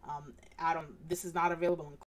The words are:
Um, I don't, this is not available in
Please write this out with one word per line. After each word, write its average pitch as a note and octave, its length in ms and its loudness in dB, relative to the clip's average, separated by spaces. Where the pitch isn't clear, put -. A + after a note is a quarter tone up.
Um, C#3+ 280 -8
I E3 160 4
don't, D#3 340 -8
this F#3 160 -2
is E3+ 100 -6
not E3+ 180 4
available E3+ 360 2
in C#3+ 100 -16